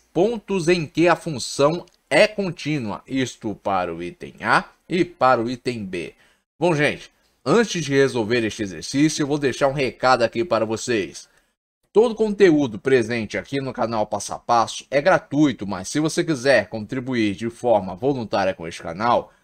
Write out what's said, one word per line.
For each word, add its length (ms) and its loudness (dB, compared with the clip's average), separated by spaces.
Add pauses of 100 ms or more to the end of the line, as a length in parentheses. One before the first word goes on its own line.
(120)
pontos 560 -2
em 180 2
que 220 2
a 80 6
função 720 -2 (240)
é 180 6
contínua, 800 -6
isto 480 -6
para 400 -4
o 80 -10
item 380 -12
A 240 0 (240)
e 160 0
para 360 2
o 80 -4
item 360 -8
B. 280 -8 (460)
Bom, 160 2
gente, 340 -2 (360)
antes 400 2
de 80 -4
resolver 500 2
este 180 -4
exercício, 640 -2
eu 40 -4
vou 100 -2
deixar 320 0
um 40 -2
recado 500 2
aqui 200 0
para 220 0
vocês. 680 -4 (600)
Todo 220 4
conteúdo 640 4
presente 580 0
aqui 220 -6
no 140 -6
canal 340 -2
Passo 260 -6
a 60 -8
Passo 500 0
é 120 2
gratuito, 680 2
mas 220 -8
se 100 -2
você 240 0
quiser 460 2
contribuir 680 -2
de 140 -6
forma 440 0
voluntária 600 -2
com 120 -12
este 160 -10
canal, 520 -2 (100)